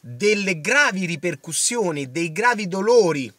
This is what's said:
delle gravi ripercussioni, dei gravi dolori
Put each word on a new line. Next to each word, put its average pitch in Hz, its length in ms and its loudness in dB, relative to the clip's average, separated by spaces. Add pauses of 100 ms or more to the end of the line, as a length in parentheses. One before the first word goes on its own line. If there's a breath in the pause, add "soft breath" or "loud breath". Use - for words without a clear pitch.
delle 190 600 -2
gravi 208 460 2
ripercussioni, 165 1040 -4
dei 165 200 -4
gravi 214 380 0
dolori 185 720 2